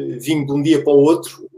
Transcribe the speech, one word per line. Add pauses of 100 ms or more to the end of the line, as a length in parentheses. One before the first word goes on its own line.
(200)
vinho
de
um
dia
para
o
outro